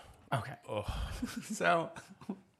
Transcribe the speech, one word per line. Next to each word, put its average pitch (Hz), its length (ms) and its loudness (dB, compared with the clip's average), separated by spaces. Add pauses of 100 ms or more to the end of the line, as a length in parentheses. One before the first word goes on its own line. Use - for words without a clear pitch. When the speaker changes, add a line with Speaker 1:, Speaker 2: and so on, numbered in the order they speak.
(320)
Speaker 1:
Okay. 127 220 0 (140)
Speaker 2:
Ugh. 107 220 -2 (280)
Speaker 1:
<laughs> - 240 -4 (100)
So, 170 380 6 (680)